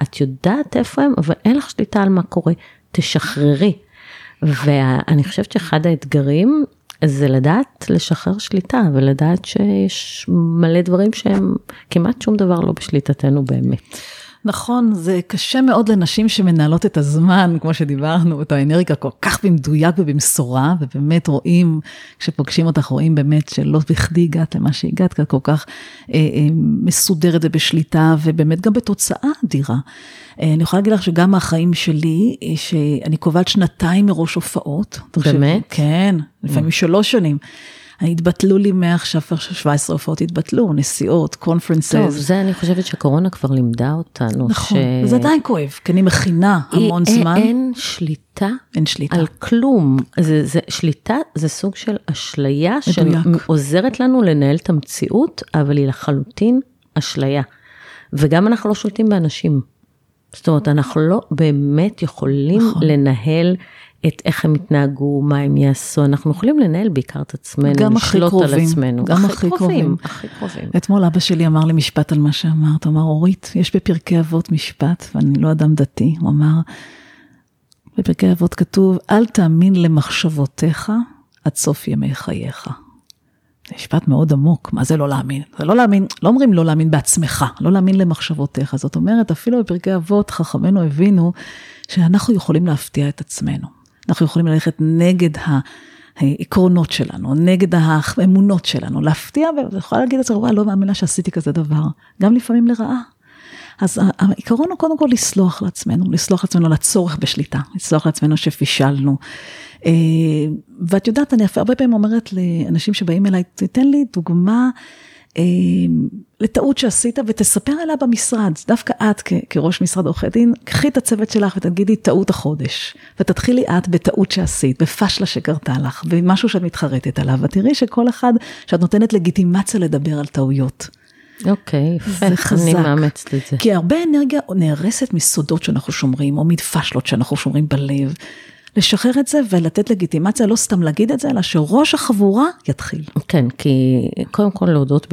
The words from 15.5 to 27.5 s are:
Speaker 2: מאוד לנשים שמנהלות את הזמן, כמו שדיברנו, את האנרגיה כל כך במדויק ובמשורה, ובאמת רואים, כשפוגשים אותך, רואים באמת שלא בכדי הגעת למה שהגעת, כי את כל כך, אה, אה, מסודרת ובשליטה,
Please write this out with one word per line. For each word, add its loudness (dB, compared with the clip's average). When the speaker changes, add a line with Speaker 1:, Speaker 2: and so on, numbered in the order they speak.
Speaker 2:
מאוד 4
לנשים 2
שמנהלות 2
את 0
הזמן, 4
כמו -2
שדיברנו, 0
את -4
האנרגיה 2
כל -6
כך -4
במדויק 2
ובמשורה, 0
ובאמת -2
רואים, 2
כשפוגשים -2
אותך, 0
רואים 0
באמת 2
שלא 0
בכדי 0
הגעת -2
למה 0
שהגעת, -2
כי -2
את -2
כל 0
כך, -2
אה, 2
אה, 2
מסודרת 0
ובשליטה, 2